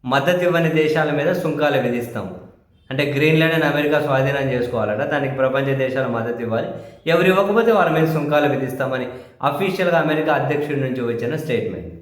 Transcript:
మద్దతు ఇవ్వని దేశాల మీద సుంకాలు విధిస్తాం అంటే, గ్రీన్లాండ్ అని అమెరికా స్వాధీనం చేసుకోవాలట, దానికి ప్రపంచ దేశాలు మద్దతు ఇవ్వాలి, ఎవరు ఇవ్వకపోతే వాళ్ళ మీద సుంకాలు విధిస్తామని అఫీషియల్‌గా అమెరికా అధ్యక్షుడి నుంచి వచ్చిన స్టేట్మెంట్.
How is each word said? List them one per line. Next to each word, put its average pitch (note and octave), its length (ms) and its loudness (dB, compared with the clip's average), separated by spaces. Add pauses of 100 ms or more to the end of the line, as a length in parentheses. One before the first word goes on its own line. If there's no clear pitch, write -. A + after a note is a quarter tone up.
మద్దతు E3+ 380 2
ఇవ్వని E3+ 260 2
దేశాల D#3 420 2
మీద C#3+ 220 0
సుంకాలు D3 480 0
విధిస్తాం A#2+ 580 -4 (520)
అంటే, C3+ 200 -2
గ్రీన్లాండ్ D#3+ 420 4
అని D#3+ 100 2
అమెరికా D3 380 2
స్వాధీనం C3+ 520 0
చేసుకోవాలట, A#2 560 -2
దానికి C#3 260 -2
ప్రపంచ C3+ 400 0
దేశాలు B2+ 340 -2
మద్దతు A#2 320 -4
ఇవ్వాలి, A2+ 260 -2 (400)
ఎవరు F3+ 200 4
ఇవ్వకపోతే G#3 440 4
వాళ్ళ F3+ 200 4
మీద D#3+ 220 2
సుంకాలు D3 360 2
విధిస్తామని B2+ 580 -4 (360)
అఫీషియల్‌గా F3 560 0
అమెరికా D#3 340 0
అధ్యక్షుడి C#3+ 460 -2
నుంచి B2+ 220 -2
వచ్చిన A#2 340 -2
స్టేట్మెంట్. F#2 680 -4